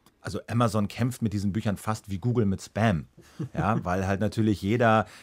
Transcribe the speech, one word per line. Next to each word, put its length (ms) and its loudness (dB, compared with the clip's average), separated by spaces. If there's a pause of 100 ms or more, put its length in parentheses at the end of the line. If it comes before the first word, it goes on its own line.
(200)
also 280 -8
Amazon 400 2
kämpft 340 -4
mit 100 0
diesen 200 -2
Büchern 240 -2
fast 340 -8
wie 80 -6
Google 260 0
mit 160 0
Spam. 460 0 (480)
Ja, 240 0
<laughs> 60 -6
weil 220 -2
halt 140 0
natürlich 400 0
jeder 460 4 (160)